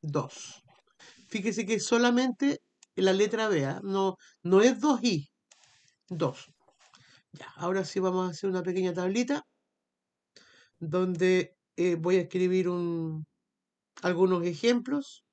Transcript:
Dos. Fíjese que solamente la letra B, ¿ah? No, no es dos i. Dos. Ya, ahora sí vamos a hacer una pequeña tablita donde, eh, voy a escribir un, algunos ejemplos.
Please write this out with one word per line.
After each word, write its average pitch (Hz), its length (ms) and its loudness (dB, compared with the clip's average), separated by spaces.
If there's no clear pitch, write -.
Dos. - 600 -8
Fíjese 208 380 -4
que 208 140 0
solamente 247 800 2
la 190 180 2
letra 214 340 0
B, 160 180 0
¿ah? 139 180 -6
No, 196 340 -2
no 190 200 6
es 240 180 4
dos 240 240 2
i. 175 260 -2
Dos. 170 440 -6
Ya, - 240 -20
ahora 185 300 -2
sí - 140 -6
vamos 185 280 0
a 180 40 -4
hacer 190 180 -6
una 185 140 -2
pequeña 185 300 -2
tablita 233 500 -2
donde, 185 760 0
eh, 175 200 2
voy 180 220 2
a 180 40 4
escribir 180 480 0
un, 165 560 -4
algunos 180 440 2
ejemplos. 240 880 -2